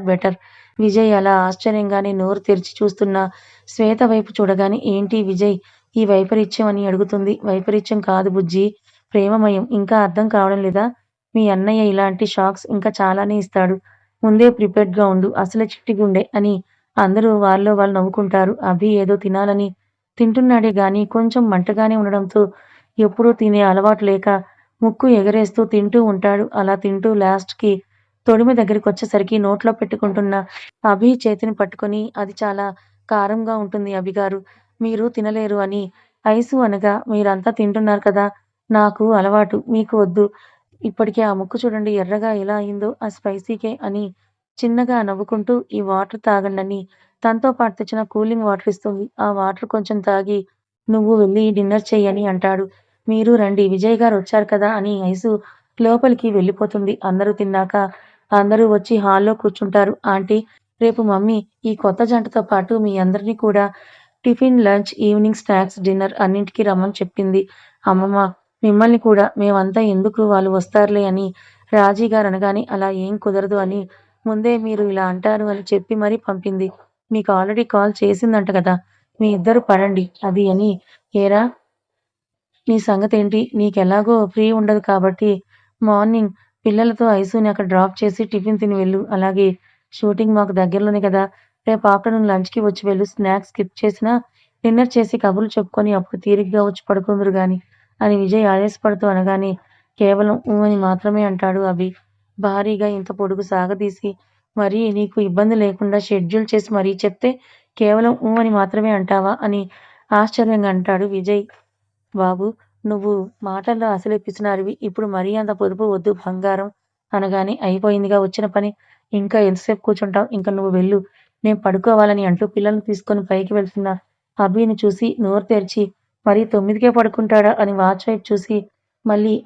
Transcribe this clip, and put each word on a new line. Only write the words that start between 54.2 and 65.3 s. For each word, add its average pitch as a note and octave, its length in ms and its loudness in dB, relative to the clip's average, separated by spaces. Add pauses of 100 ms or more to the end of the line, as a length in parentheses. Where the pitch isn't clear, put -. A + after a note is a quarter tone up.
కదా" G#3 240 0
అని G#3 220 -4 (120)
ఐసు F#3 240 -2 (500)
లోపలికి A#3+ 520 2
వెళ్ళిపోతుంది. G3 640 0 (100)
అందరూ G3 300 0
తిన్నాక F#3+ 420 -2 (560)
అందరూ G#3 360 4
వచ్చి G#3+ 300 2
హాల్లో G3+ 360 2
కూర్చుంటారు. G3+ 600 0 (120)
"ఆంటీ, G3 320 0 (440)
రేపు A#3 200 2
మమ్మీ G#3 340 2 (300)
ఈ A3 100 -2
కొత్త G3 280 0
జంటతో A#3 380 0
పాటు F#3+ 360 -2
మీ G#3+ 200 0
అందరినీ G3+ 380 0
కూడా G#3 300 0 (600)
టిఫిన్, B3+ 340 2
లంచ్, G3+ 400 2
ఈవినింగ్ G#3+ 400 2